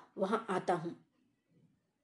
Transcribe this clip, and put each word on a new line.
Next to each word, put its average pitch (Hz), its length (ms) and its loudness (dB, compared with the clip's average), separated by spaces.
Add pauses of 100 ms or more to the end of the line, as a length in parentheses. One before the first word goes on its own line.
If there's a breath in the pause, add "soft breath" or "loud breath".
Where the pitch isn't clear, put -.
(180)
वहां 208 220 2 (100)
आता 185 240 2
हूं।" 170 180 -2 (1120)